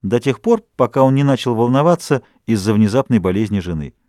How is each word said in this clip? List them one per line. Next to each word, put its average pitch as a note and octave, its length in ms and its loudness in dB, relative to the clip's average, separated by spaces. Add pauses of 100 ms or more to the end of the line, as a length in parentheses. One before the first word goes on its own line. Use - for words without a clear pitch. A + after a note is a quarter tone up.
до G#2 160 -2
тех C3 220 -2
пор, A3+ 240 0 (120)
пока C3 260 0
он C3 120 4
не C#3 100 2
начал B2+ 300 0
волноваться C3+ 680 0 (240)
из-за G#2+ 260 0
внезапной A2 460 2
болезни F#2+ 420 -2
жены. E2 340 -8 (140)